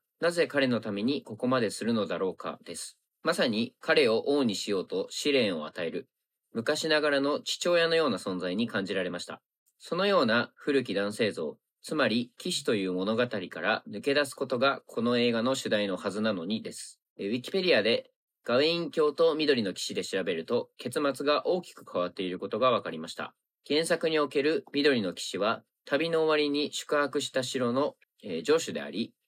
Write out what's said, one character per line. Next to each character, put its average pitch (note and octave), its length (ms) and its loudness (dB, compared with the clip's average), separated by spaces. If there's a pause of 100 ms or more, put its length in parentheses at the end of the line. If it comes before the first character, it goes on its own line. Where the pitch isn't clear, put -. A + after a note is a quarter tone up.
(200)
な E3+ 100 2
ぜ E3+ 160 2
彼 C3+ 220 2
の A#2+ 120 2
た G#2+ 120 -6
め G2+ 100 -2
に C#3 220 0
こ G#2+ 120 -12
こ B2 120 -2
ま C3 100 2
で G#2+ 120 2
す - 140 -8
る A2+ 100 2
の G#2 120 0
だ E2+ 100 -4
ろ F#2 120 0
う F2 80 -6
か D#2+ 280 -10
で - 120 -12
す。 - 200 -14 (260)
ま E3+ 120 2
さ E3+ 120 0
に A#2 340 -2
彼 D#3 280 4
を A2 200 2
王 C#3+ 160 4
に G#2 120 2
し - 140 -6
よ F#2+ 100 2
う E2+ 80 -8
と F#2+ 220 -4
試 - 220 -2
練 G#2 260 2
を D2+ 80 -8
与 F2 160 -8
え E2 80 -4
る、 - 180 -10 (440)
昔 D3 360 -2
な D#3 120 4
が D3 100 2
ら C#3 100 4
の C#3+ 200 0
父 - 280 -4
親 E3+ 200 4
の E3 60 2
よ D#3+ 140 4
う - 20 2
な F#2 80 -2
存 F#2 200 -4
在 F2+ 180 -2
に A#2 100 0
感 G#2 180 -2
じ F#2+ 100 -4
ら F#2+ 80 0
れ F2+ 80 -2
ま F2 100 -6
し - 60 -12
た。 - 140 -12 (380)
そ - 180 -6
の F#3+ 100 2
よ F#3+ 160 6
う B2+ 40 4
な A#2 280 2
古 C#3 300 0
き G#2+ 100 -6
男 G2+ 180 0
性 G#2 180 2
像、 E2+ 260 -6 (260)
つ - 120 -6
ま C#3 140 2
り A#2 280 0
騎 F3+ 160 -4
士 - 120 -4
と B2+ 100 2
い G2 120 0
う F#2 60 -2
物 F#2+ 240 0
語 B2 100 2
か F#2 340 -8
ら G2+ 280 0
抜 G#2 120 -8
け C#3 140 0
出 D3 100 2
す C3+ 100 -8
こ C3+ 120 -4
と B2+ 120 -2
が C3+ 280 0
こ - 160 -4
の A#2+ 160 2
映 A#2+ 140 4
画 A2+ 100 0
の C3 120 2
主 B2+ 140 -4
題 G#2 200 0
の F#2 80 -2
は G2 140 -4
ず G2+ 100 -4
な A2 120 0
の F2 120 -4
に G#2 180 -4
で - 100 -10
す。 - 280 -16 (180)
え - 60 -6
ー、 G2 40 -2
ウ G#2+ 40 -2
ィ B2 80 -2
キ - 100 -12
ペ F#3+ 120 0
デ F3+ 60 2
ィ C3+ 100 6
ア G#2 40 4
で A2 280 2 (340)
ガ A#2+ 120 2
ウ C3+ 40 6
ェ D3+ 60 4
イ E3+ 120 2
ン E3 120 -4
卿 D3+ 220 2
と E3 240 4
緑 C#3+ 260 2
の F#2+ 100 -2
騎 - 100 -8
士 - 120 -8
で F#2 100 -2
調 F#2+ 200 -4
べ F2+ 100 -2
る E2 100 -4
と、 - 320 -2
結 C#3 240 -4 (140)
末 C#3+ 100 -6
が D3 220 2
大 F3 160 2
き - 100 -18
く - 180 -20
変 F2+ 120 -2
わ F2 60 -2
っ F2 40 -10
て F#2+ 120 -6
い F2+ 60 -4
る F2+ 100 -6
こ G2 80 -6
と A2 100 -4
が B2+ 140 4
分 G2+ 100 0
か F2 80 -6
り D#2+ 80 -10
ま D#2+ 80 -10
し - 80 -12
た。 - 200 -10 (340)
原 D#3 180 0
作 E3 240 0
に D#3 80 2
お D3 80 2
け C#3 160 -2
る D3 300 0
緑 C#3+ 280 2
の F2+ 140 -2
騎 - 100 -12
士 - 140 -8
は、 G#2+ 240 0 (220)
旅 D#3 260 0
の D#3+ 140 2
終 D#3 40 2
わ D#3 80 4
り D3 140 2
に D3 220 -2
宿 - 240 -4
泊 C#3+ 240 0
し C3+ 100 -6
た C3 140 -2
城 B2 280 -2
の、 C#3 220 0 (300)
え E2 140 -6
ー、 E2 60 -8
城 D#3 140 4
主 G#2 140 -4
で D2+ 100 -6
あ C#2+ 80 -10
り、 - 240 -4 (140)